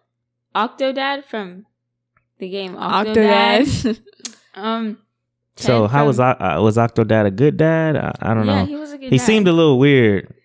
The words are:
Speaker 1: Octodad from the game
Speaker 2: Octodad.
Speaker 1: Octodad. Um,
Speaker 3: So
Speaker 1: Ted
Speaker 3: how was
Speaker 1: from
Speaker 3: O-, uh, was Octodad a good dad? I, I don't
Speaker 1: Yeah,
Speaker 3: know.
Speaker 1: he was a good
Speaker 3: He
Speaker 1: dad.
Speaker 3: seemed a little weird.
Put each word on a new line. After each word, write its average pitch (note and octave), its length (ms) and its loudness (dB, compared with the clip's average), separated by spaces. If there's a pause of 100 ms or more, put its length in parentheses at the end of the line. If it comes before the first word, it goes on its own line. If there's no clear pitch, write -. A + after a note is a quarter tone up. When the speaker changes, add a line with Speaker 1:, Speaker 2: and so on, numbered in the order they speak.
(560)
Speaker 1:
Octodad C4+ 680 -4
from G3 420 -14 (720)
the F#3+ 100 -12
game F#3 260 -10
Speaker 2:
Octodad. G#3+ 880 0
Speaker 1:
Octodad. B3+ 380 -4 (560)
Um, A3 420 -6 (580)
Speaker 3:
So A#2+ 260 0
Speaker 1:
Ted G#2 100 0
Speaker 3:
how D3 140 2
was C3 100 2
Speaker 1:
from B2+ 240 2
Speaker 3:
O-, - 40 -4 (140)
uh, F#2+ 40 0
was G#2+ 140 2
Octodad A2+ 500 0
a G2 40 0
good C3 260 0
dad? D#3+ 400 0
I, - 240 -6
I A2 140 -2
don't A2 120 0
Speaker 1:
Yeah, G2+ 140 2
Speaker 3:
know. F#2+ 60 0
Speaker 1:
he - 80 -10
was D4 180 -12
a C#4+ 60 -16
good C4 140 -14
Speaker 3:
He C3 60 4
Speaker 1:
dad. - 60 0
Speaker 3:
seemed G#3+ 220 2
a F3 60 4
little D#3+ 260 4
weird. B2+ 560 2 (100)